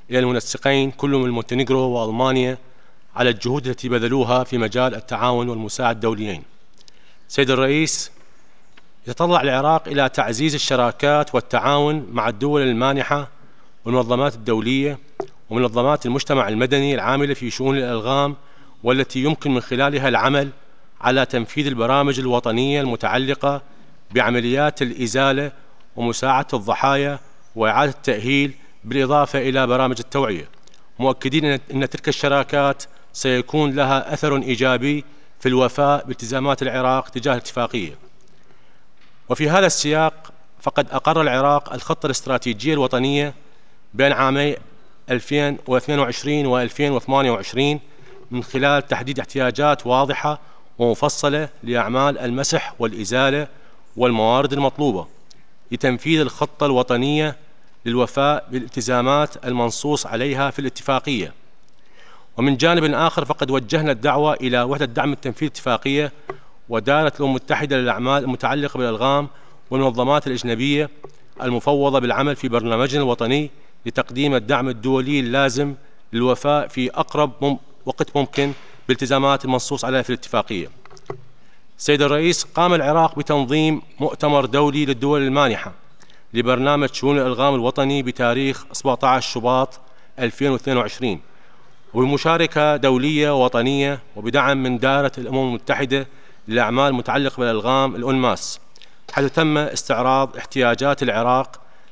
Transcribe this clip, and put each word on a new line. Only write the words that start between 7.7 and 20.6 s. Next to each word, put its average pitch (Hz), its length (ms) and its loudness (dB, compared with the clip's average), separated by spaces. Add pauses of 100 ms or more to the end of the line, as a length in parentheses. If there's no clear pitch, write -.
يتطلع 170 340 2
العراق 139 460 2
إلى 139 220 2
تعزيز 139 440 0
الشراكات 139 840 2
والتعاون 143 760 2
مع 117 180 0
الدول 139 320 0
المانحة 135 680 2 (580)
والمنظمات 123 500 2
الدولية 123 640 0 (500)
ومنظمات 123 560 2
المجتمع 131 420 2
المدني 131 480 2
العاملة 139 380 2
في 123 160 -4
شؤون 135 280 0
الألغام، 131 580 0 (480)
والتي 131 400 0
يمكن 147 300 0
من 123 80 0
خلالها 135 460 0
العمل 135 420 2 (520)